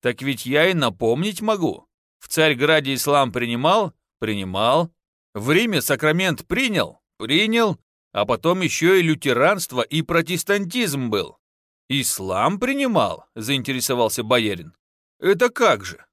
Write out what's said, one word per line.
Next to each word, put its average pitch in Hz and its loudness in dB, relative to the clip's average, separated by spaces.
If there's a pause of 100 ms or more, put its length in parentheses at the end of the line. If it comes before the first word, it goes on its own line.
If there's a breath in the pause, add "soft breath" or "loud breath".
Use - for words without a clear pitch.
Так 123 -4
ведь 135 -6
я 147 4
и 190 0
напомнить 139 0
могу! 202 -2 (340)
В - -20
Царьграде 151 2
ислам 135 2
принимал? 135 0 (260)
Принимал! 107 0 (440)
В 110 -2
Риме 196 2
сакрамент 170 0
принял? 190 -2 (160)
Принял! 214 0 (360)
А 104 0
потом 160 0
ещё 170 2
и 185 4
лютеранство, 151 0
и 156 -2
протестантизм 170 -2
был". 98 -4 (520)
"Ислам 120 -2
принимал?" — 240 -2 (100)
заинтересовался 123 -2
боярин. 107 -2 (460)
"Это 202 2
как 147 2
же?" 90 -16